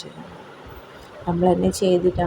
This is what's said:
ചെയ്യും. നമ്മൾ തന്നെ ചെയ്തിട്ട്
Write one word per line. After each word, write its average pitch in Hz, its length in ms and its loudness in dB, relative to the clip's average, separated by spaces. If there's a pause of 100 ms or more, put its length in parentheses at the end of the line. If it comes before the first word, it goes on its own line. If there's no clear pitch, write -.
ചെയ്യും. - 260 -16 (960)
നമ്മൾ 170 280 0
തന്നെ 180 180 2 (100)
ചെയ്തിട്ട് 180 460 2